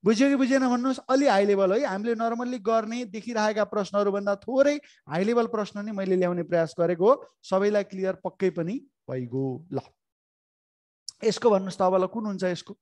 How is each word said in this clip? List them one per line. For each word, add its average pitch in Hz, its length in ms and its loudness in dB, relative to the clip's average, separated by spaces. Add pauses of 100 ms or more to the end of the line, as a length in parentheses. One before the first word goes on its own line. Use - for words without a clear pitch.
बुझ्यो 226 240 4
कि 277 80 2
बुझेन 262 320 2
भन्नुहोस्। 247 400 0
अलि 277 180 4
हाई 202 200 4
लेभल 196 260 4
है, 269 140 0
हामीले 208 280 -2
normally 233 460 -4
गर्ने, 226 440 -2
देखिरहेका 214 600 -2
प्रश्नहरूभन्दा 202 720 0
थोरै 277 440 2 (280)
हाई 165 160 -2
लेभल 233 220 2
प्रश्न 208 380 -6
नै 220 80 -8
मैले 190 240 0
ल्याउने 180 260 0
प्रयास 170 360 0
गरेको 175 320 2
हो। 285 160 2 (160)
सबैलाई 202 420 0
क्लियर 190 300 -6
पक्कै 185 360 -2
पनि 175 280 -6 (320)
भइगयो। 131 640 -6
ल, 135 60 -4 (1500)
यसको 226 260 2
भन्नुहोस् 190 280 0
त, 202 40 0
अब 185 120 2
ल, 185 120 2
कुन 214 200 -6
हुन्छ 190 180 -6
यसको? 180 380 -6